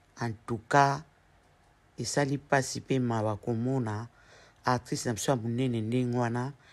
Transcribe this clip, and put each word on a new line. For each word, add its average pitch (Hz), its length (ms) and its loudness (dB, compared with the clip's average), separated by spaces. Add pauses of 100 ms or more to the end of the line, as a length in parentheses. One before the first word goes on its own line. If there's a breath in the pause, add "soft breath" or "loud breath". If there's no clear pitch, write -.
(200 soft breath)
En 117 120 -4 (140)
tout 117 220 -4
cas, 139 340 4 (960)
esali 139 380 0
mpasi - 440 0
mpe 135 180 -2
mawa 113 380 0
komona 117 680 -2 (580 soft breath)
actrice 127 440 0
na 120 60 0
biso 143 180 0
ya 135 40 2
monene 117 440 -2
ndenge 120 380 0
wana. 123 340 -2 (200 soft breath)